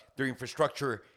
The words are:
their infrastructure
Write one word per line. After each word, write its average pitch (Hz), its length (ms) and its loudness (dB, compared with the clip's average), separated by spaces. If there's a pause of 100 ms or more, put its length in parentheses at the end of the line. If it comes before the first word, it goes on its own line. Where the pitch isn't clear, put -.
(180)
their 135 100 2
infrastructure 127 760 0 (140)